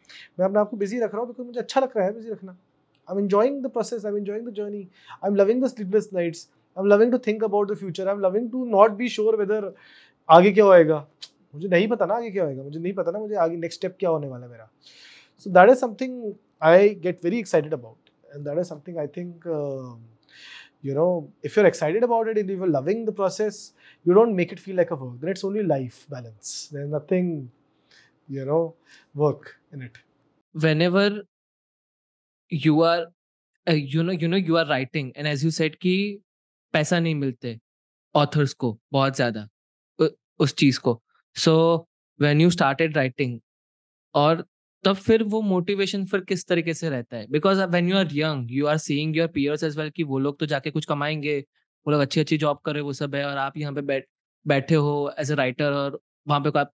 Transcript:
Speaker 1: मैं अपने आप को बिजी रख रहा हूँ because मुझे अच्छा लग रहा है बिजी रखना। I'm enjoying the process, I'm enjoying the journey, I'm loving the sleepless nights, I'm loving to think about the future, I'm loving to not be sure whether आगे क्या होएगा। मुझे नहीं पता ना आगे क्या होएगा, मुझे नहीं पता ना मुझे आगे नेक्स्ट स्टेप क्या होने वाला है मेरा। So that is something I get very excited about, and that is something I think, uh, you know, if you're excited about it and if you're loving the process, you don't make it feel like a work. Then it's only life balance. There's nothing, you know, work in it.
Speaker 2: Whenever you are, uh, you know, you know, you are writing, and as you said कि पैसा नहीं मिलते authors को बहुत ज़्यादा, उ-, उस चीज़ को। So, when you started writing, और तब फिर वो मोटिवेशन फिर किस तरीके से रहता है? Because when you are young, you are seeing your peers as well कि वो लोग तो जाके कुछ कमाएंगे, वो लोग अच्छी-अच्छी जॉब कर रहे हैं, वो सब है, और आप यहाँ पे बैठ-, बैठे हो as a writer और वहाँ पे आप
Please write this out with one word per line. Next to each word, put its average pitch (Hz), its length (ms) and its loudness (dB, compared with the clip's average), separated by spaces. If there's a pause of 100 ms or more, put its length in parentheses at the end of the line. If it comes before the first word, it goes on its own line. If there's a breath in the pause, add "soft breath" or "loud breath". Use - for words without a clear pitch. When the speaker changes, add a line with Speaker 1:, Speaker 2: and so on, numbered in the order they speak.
(380 loud breath)
Speaker 1:
मैं 180 80 2
अपने 202 120 0
आप 208 120 0
को 233 60 -10
बिजी 202 240 -4
रख 220 120 -4
रहा 202 80 -6
हूँ 240 80 -6
because 240 180 -14
मुझे 240 140 -10
अच्छा - 200 -2
लग 262 160 -2
रहा 196 100 0
है 202 80 -4
बिजी 226 160 -14
रखना। 190 260 -16 (540)
I'm 196 100 -4
enjoying 208 420 2
the 254 140 -6
process, 220 280 -6
I'm 208 140 -4
enjoying 208 260 -8
the 233 140 -14
journey, 208 260 -8 (400 loud breath)
I'm 202 120 0
loving 208 280 4
the 254 100 0
sleepless 208 380 -2
nights, 170 320 -4 (340)
I'm 190 140 0
loving 220 220 6
to 247 40 4 (100)
think 220 200 0
about 208 240 0
the 208 100 -8
future, 190 260 -6
I'm 202 180 -2
loving 214 280 0
to 254 80 -4 (140)
not 208 240 6
be 240 180 -4
sure 220 240 2
whether 202 280 -2 (600 soft breath)
आगे 180 220 10
क्या 208 120 6
होएगा। 160 420 8 (480)
मुझे 160 140 -10
नहीं 185 200 2
पता 208 180 0
ना 190 80 0
आगे 233 160 -6
क्या 190 140 -2
होएगा, 135 180 -6
मुझे 147 180 -12
नहीं 175 120 -6
पता 180 180 -4
ना 190 80 -4
मुझे 214 160 -8
आगे 170 220 0
नेक्स्ट 165 240 -10
स्टेप 180 200 -6
क्या 180 100 0
होने 151 180 -4
वाला 123 180 -16
है 120 60 -20
मेरा। 110 160 -20 (720 loud breath)
So 196 120 -10
that 185 220 10
is 254 100 -2
something 240 500 -6 (300)
I 165 140 10 (280)
get 180 160 -6
very 175 200 -2
excited 156 300 0
about, 120 380 -12 (240)
and 143 120 -12
that 147 120 -6
is 175 140 -4
something 165 260 -14
I 147 80 -4 (120)
think, 175 280 -12
uh, 139 480 -8 (920 loud breath)
you 135 100 -6
know, 165 380 -2 (100)
if 147 140 -8
you're 208 100 6
excited 170 400 0
about 226 240 0
it 214 80 -2
and 196 120 -2
if 196 80 -6
you're 185 140 0
loving 170 340 -2
the 214 120 -4
process, 202 420 -2 (440 soft breath)
you 175 120 6
don't 226 240 6
make 170 160 -2
it - 80 -20
feel 190 160 -10
like 170 100 2
a 160 120 -6
work. 123 180 -12
Then 160 100 -6
it's 190 180 -6
only 208 140 -4
life 135 380 -2 (100)
balance. 113 400 -16 (240)
There's 143 160 -8
nothing, 175 400 -2 (1000 soft breath)
you 135 220 -8
know, 160 240 0 (400 soft breath)
work 143 340 -2 (240)
in 131 160 -14
it. - 140 -20 (640)
Speaker 2:
Whenever 175 400 4 (1500)
you 156 300 2
are, 170 240 2 (600)
uh, 170 60 2
you 151 300 -2
know, 175 100 -2
you 170 160 -2
know, 190 140 0 (100)
you 165 100 4
are 151 120 -4
writing, 135 420 -6
and 147 180 -4
as 139 140 -2
you 160 120 -4
said 156 220 -2
कि 180 140 0 (760)
पैसा 165 280 2
नहीं 165 140 0
मिलते 127 440 -6 (560)
authors 147 380 0
को 113 240 -6 (160)
बहुत 135 240 0
ज़्यादा, 110 320 -4 (520)
उ-, 156 140 2 (240)
उस 143 160 0
चीज़ 135 260 2
को। 117 200 -2 (360)
So, 160 180 4 (680)
when 147 220 4
you 175 160 4
started 151 360 0
writing, 131 420 -2 (760)
और 156 300 2 (400)
तब 196 100 2
फिर 220 280 2 (100)
वो 220 100 -2
मोटिवेशन 196 640 -2
फिर 190 140 -2
किस 185 280 -6
तरीके 170 260 -2
से 165 160 -8
रहता 123 260 -8
है? 110 180 -12
Because 190 260 2 (140)
when 175 160 2
you 190 80 0
are 185 180 0
young, 151 260 -2 (140)
you 143 160 0
are 156 140 0
seeing 151 300 -2
your 165 200 0
peers 147 320 -2
as 147 100 -10
well 151 120 -6
कि 165 120 -6
वो 135 160 -4
लोग 139 220 -2
तो 160 60 -4
जाके 143 240 -4
कुछ 151 140 -4
कमाएंगे, 147 540 -4 (480)
वो 147 60 0
लोग 147 80 2
अच्छी-अच्छी 151 380 0
जॉब 147 260 -2
कर 156 80 -4
रहे 147 80 -6
हैं, 147 60 -6
वो 143 60 -6
सब 139 220 -8
है, 139 120 -4
और 139 100 -6
आप 139 200 -6
यहाँ 147 180 -8
पे 143 80 -6
बैठ-, 139 260 -4 (380)
बैठे 143 280 2
हो 147 360 0 (100)
as 143 100 -4
a 151 80 -2
writer 143 340 -2
और 139 260 -4 (300)
वहाँ 147 120 2
पे 147 180 0
आप 143 180 -2